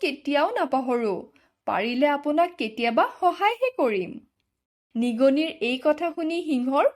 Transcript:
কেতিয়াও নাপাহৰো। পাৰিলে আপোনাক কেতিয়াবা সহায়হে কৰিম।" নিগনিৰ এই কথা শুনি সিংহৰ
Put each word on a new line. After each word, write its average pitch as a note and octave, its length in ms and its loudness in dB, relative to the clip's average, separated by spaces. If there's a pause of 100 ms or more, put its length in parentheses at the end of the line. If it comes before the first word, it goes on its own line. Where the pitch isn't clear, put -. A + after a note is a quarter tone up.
কেতিয়াও C#4+ 500 0
নাপাহৰো। B3+ 800 -2 (340)
পাৰিলে A#3+ 420 0
আপোনাক D4 480 0
কেতিয়াবা A#3 640 0
সহায়হে G4 580 0
কৰিম।" G3+ 420 -2 (760)
নিগনিৰ C4 540 2 (120)
এই B3 220 -2
কথা D#4 280 0
শুনি E4+ 320 -4
সিংহৰ C4+ 420 0 (100)